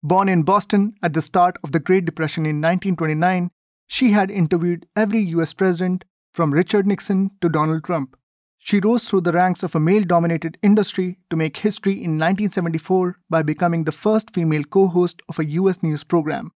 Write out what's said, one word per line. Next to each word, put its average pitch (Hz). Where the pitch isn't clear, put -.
Born 185
in 180
Boston 202
at 170
the 156
start 180
of 143
the 156
Great 185
Depression 160
in 151
nineteen 180
twenty-nine, 175
she 254
had 202
interviewed 175
every 214
U 170
S 156
president, 185
from 156
Richard 185
Nixon 196
to 170
Donald 156
Trump. 151
She -
rose 220
through 190
the 170
ranks 180
of 175
a 160
male-dominated 170
industry 196
to 175
make 160
history 196
in 160
nineteen 185
seventy-four 180
by 160
becoming 165
the 156
first 214
female 156
co-host 180
of 156
a 160
U 170
S 180
news 151
program 151